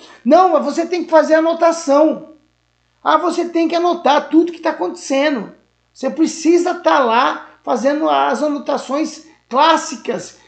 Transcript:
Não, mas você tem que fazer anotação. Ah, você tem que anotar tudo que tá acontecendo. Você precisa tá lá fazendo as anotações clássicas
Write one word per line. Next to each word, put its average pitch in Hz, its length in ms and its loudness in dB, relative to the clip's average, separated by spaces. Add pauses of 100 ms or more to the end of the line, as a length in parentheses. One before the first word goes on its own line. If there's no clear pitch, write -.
(240)
Não, 349 260 4
mas 269 160 0
você 311 200 -4
tem 349 180 -4
que - 60 -12
fazer 311 260 4
anotação. 320 1000 0 (720)
Ah, 311 140 2
você 339 320 -2
tem 330 180 0
que 339 80 -2
anotar 302 540 0
tudo 339 220 2
que - 80 -14
tá 311 120 -4
acontecendo. 277 840 -4 (400)
Você 262 160 -6
precisa 339 680 0
tá 320 240 2
lá 254 480 0 (160)
fazendo 285 460 0
as 277 340 2
anotações 285 840 -6 (240)
clássicas - 880 -2 (100)